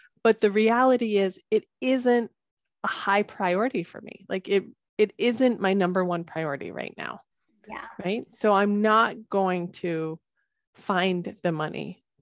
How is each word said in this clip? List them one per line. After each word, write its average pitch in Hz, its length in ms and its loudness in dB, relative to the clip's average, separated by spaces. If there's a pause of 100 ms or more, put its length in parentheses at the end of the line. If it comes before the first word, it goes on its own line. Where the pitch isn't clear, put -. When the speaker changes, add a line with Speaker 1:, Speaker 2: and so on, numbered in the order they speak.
(240)
Speaker 1:
But 220 160 4
the 208 100 4
reality 226 680 2
is 190 200 0 (120)
it 214 140 2 (160)
isn't 247 500 2 (540)
a - 40 -4
high 202 340 0
priority 202 640 -2
for - 160 -18
me. - 280 -20
Like, 190 200 -6
it, 196 160 2 (340)
it 214 200 2
isn't 240 420 2
my 190 140 2
number 185 300 2
one 175 200 -4
priority 156 460 -8
right - 260 -10
now. - 240 -10 (480)
Speaker 2:
Yeah. - 180 -14 (160)
Speaker 1:
Right. 196 220 -6 (100)
So 214 200 0
I'm 208 280 2
not 220 460 2
going 185 440 -2 (100)
to 160 360 -4 (560)
find 185 680 -2
the 170 100 0
money 156 500 -8 (200)